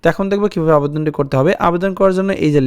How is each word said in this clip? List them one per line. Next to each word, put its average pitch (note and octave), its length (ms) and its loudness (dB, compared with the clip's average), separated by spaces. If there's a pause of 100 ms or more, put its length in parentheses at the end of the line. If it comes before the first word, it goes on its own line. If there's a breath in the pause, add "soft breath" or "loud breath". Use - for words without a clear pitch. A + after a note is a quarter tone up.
তো - 100 0
এখন G3 200 -2
দেখবো G3+ 220 0
কীভাবে D#3+ 260 0
আবেদনটি D3 400 -2
করতে C#3 200 -2
হবে। D#3 120 4 (160)
আবেদন F3+ 300 0
করার F#3+ 200 2
জন্য F#3+ 120 -2 (160)
এই D3+ 100 2
যে C#3+ 120 2